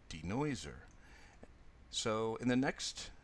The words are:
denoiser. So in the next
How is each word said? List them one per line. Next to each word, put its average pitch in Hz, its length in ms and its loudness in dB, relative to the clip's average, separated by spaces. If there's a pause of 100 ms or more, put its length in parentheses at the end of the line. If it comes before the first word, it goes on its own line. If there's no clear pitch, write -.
denoiser. 87 760 -2 (1040)
So 113 500 2
in 120 80 2
the 123 80 8
next - 540 0 (140)